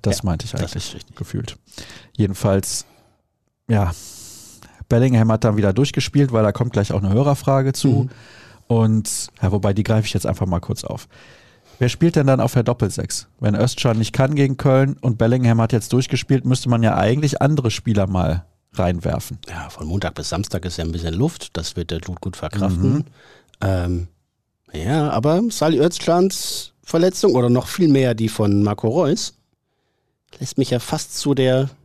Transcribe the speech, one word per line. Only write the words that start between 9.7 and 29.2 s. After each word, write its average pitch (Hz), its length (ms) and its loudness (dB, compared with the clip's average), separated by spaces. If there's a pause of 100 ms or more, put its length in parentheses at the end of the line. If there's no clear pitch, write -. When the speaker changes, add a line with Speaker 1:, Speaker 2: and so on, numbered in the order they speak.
Speaker 1:
die 101 100 0
greife 110 220 2
ich - 80 -6
jetzt - 140 -2
einfach 95 180 -2
mal 92 140 -2
kurz - 240 -6
auf. - 240 -12 (720)
Wer 123 100 2
spielt 165 260 2
denn 143 120 4
dann 131 120 4
auf 113 140 0
der 120 100 4
Doppelsechs? - 640 -2 (120)
Wenn 104 160 0
Özcan 113 420 0
nicht 110 160 -2
kann 135 220 2
gegen 135 220 2
Köln 135 440 2
und 117 160 0
Bellingham 117 420 4
hat 113 140 2
jetzt - 180 -2
durchgespielt, 131 540 0
müsste 127 240 0
man 117 140 2
ja - 120 2
eigentlich 131 460 0
andere 139 300 2
Spieler 101 360 0
mal 87 380 0 (280)
reinwerfen. 87 640 -4 (100)
Speaker 2:
Ja, 82 200 -12
von - 180 -12
Montag 90 280 -4
bis - 140 -10
Samstag 90 360 -6
ist 90 120 -8
ja 82 80 -6
ein 82 60 -4
bisschen 82 240 -6
Luft. 135 420 -4
Das - 180 -8
wird 85 160 -6
der 85 80 -6
Jude 87 220 -10
gut 90 160 -10
verkraften. 95 560 0
Speaker 1:
Mhm. 156 120 -2 (560)
Speaker 2:
Ähm, 90 460 -2 (640)
ja, 139 380 -2
aber 147 400 0
Salih 156 300 0
Özcans - 960 0 (100)
Verletzung 180 500 2
oder 123 160 2
noch 123 180 2
viel 175 200 2
mehr 131 260 4
die 110 160 -2
von 101 320 2
Marco 104 260 0
Reus 147 460 0 (1040)